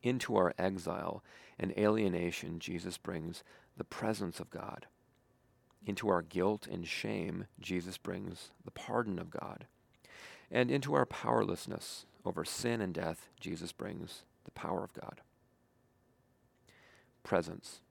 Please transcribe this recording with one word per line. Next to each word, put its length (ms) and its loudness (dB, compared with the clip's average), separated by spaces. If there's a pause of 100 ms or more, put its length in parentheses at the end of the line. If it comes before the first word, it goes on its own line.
Into 340 2
our 200 8
exile 680 -2 (340)
and 180 0
alienation, 840 4
Jesus 360 -4
brings 460 -6 (340)
the 60 -6
presence 560 -2
of 120 -10
God. 360 -10 (960)
Into 240 0
our 140 8
guilt 440 2
and 200 -6
shame, 600 -2 (140)
Jesus 360 -4
brings 540 -8 (140)
the 80 -12
pardon 480 0
of 100 -10
God. 360 -8 (840)
And 200 4
into 240 2
our 120 6
powerlessness 1000 0 (180)
over 200 -2
sin 360 -2
and 120 0
death, 360 -4 (100)
Jesus 340 -6
brings 520 -8 (200)
the 60 -14
power 320 -4
of 100 -10
God. 300 -14 (2000)
Presence. 580 0 (100)